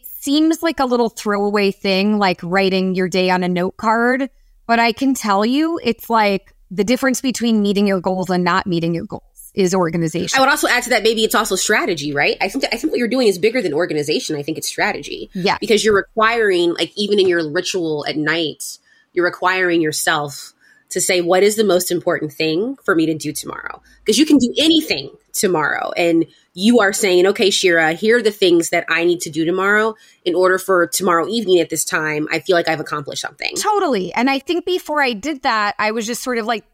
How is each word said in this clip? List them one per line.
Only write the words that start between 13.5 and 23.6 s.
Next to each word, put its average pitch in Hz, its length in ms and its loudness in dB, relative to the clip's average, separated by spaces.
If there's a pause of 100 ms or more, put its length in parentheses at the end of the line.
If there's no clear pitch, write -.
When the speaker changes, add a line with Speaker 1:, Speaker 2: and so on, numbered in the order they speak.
Speaker 2:
than 175 100 -4
organization. 156 640 -2
I 143 60 -6
think 147 160 -6
it's - 100 -8
strategy. - 640 -6
Speaker 1:
Yeah. 185 280 0
Speaker 2:
Because 208 240 2
you're 214 100 4
requiring, 196 800 2
like, 170 220 -6
even 208 220 0
in 190 100 4
your 170 220 0
ritual 165 560 -4
at 151 100 -4
night, 156 640 -4 (360)
you're 175 100 0
requiring 180 560 0
yourself 151 720 -4 (360)
to 190 120 -6
say, 180 200 0
"What 185 220 2
is 208 140 4
the 220 80 2
most 180 260 2
important 160 420 -2
thing 175 520 -2
for 190 100 0
me 160 120 2
to 160 80 0
do 147 180 -8
tomorrow?" - 500 -12 (220)